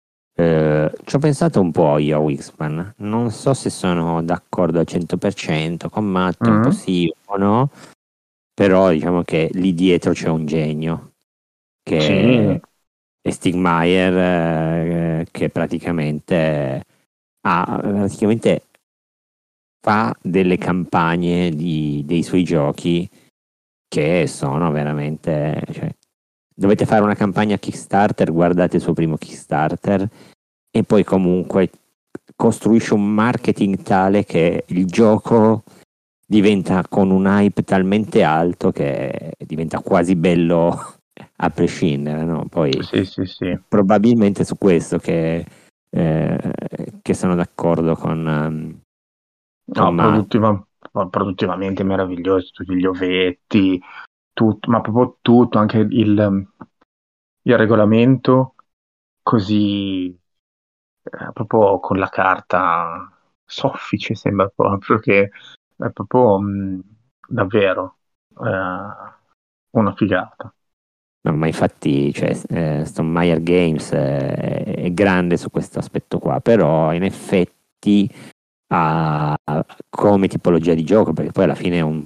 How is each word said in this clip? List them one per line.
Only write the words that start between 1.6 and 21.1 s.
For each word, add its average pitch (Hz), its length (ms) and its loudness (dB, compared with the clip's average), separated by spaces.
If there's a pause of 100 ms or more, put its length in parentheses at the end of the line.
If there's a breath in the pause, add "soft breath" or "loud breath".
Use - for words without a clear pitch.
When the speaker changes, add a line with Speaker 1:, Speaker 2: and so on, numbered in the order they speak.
Speaker 1:
un 87 100 0
po' 78 260 2
io 76 200 0
a - 20 0
Wingspan. 78 800 -6
Non 110 340 -4
so 135 220 -2
se - 160 -6
sono 85 540 -2
d'accordo 85 560 -2
al 80 80 2
cento 87 300 -6
per 95 160 -2
cento 80 560 -6
con 107 160 -4
Matt, 92 420 -2
un 110 140 4
po' 117 80 2
Speaker 2:
Mm. 190 40 2
Speaker 1:
sì, 90 320 -2
un - 200 -6
po' 101 120 -6
no. 107 320 2 (920 loud breath)
Però 95 300 6
diciamo 82 320 0
che 80 300 -2
lì 92 200 0
dietro 87 400 2
c'è - 160 -4
un 80 160 -2
genio, 78 680 -4 (680)
che 82 180 -2
Speaker 2:
Sì. 107 640 2 (640)
Speaker 1:
è - 40 -4
Stig 87 240 -2
Meier, 90 580 2 (1080)
eh, - 100 -8
che - 180 -4
praticamente 78 1400 -2 (640)
ha, 90 340 0
praticamente 101 840 0 (1200)
fa 110 380 0
delle 90 380 0
campagne 87 880 0